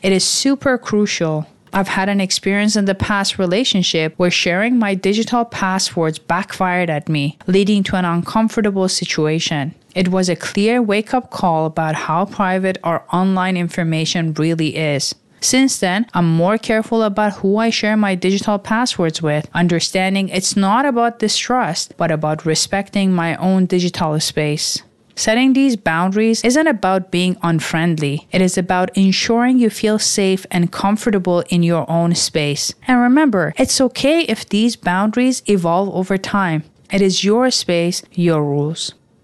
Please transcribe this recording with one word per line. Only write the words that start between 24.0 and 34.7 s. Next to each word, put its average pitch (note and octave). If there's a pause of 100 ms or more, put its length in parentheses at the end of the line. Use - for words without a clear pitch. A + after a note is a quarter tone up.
space. - (320)
Setting B3
these C4
boundaries F#3+
isn't D4
about F#3+
being F3+
unfriendly. D#3+
It F#3
is F3+
about F#3
ensuring A#3
you A#3
feel G#3+
safe F#3+
and F3
comfortable G3
in F3
your E3+
own E3+
space. D3 (140)
And B3+
remember, A#3+
it's -
okay C#4
if A3+
these A3+